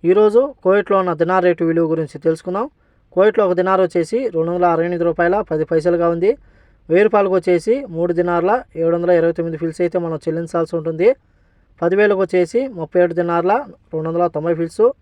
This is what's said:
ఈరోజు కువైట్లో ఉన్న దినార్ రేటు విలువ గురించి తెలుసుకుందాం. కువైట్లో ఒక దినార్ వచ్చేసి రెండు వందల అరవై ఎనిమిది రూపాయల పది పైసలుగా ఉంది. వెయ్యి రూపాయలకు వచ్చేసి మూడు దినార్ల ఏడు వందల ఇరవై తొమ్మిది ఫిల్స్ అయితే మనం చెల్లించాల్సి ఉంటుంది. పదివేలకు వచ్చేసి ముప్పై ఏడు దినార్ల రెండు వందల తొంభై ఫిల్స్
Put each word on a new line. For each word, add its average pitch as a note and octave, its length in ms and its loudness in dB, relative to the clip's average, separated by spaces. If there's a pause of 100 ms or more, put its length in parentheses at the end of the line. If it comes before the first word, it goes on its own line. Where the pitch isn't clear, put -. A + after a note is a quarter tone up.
ఈరోజు G#3+ 320 4 (220)
కువైట్లో G3 400 2
ఉన్న F3+ 80 -2 (100)
దినార్ F3+ 240 0
రేటు F3 240 2
విలువ E3 220 2
గురించి D#3+ 240 -4 (100)
తెలుసుకుందాం. F3+ 400 -2 (480)
కువైట్లో G#3+ 340 2
ఒక F3+ 120 0
దినార్ F#3+ 260 2
వచ్చేసి F3 320 -2 (160)
రెండు E3 180 -2
వందల F3 220 0
అరవై E3 140 0
ఎనిమిది F3 200 -2
రూపాయల E3+ 280 0 (120)
పది D#3 220 -2
పైసలుగా E3+ 460 0
ఉంది. F3+ 160 0 (580)
వెయ్యి F3+ 180 4
రూపాయలకు G3+ 300 0
వచ్చేసి F3+ 360 0 (220)
మూడు F3 240 -2
దినార్ల F3 320 0 (300)
ఏడు E3 140 0
వందల F3 240 0
ఇరవై E3 180 2
తొమ్మిది E3 240 -6
ఫిల్స్ E3 220 -6
అయితే F3 200 -2
మనం E3 220 -6
చెల్లించాల్సి E3 540 -4
ఉంటుంది. D#3+ 280 0 (760)
పదివేలకు F#3+ 440 2
వచ్చేసి F3+ 340 0 (200)
ముప్పై D#3+ 240 -2
ఏడు E3+ 160 0
దినార్ల E3+ 340 0 (400)
రెండు D#3+ 160 -4
వందల E3+ 260 0
తొంభై D#3+ 240 -2
ఫిల్స్ E3+ 240 -2 (180)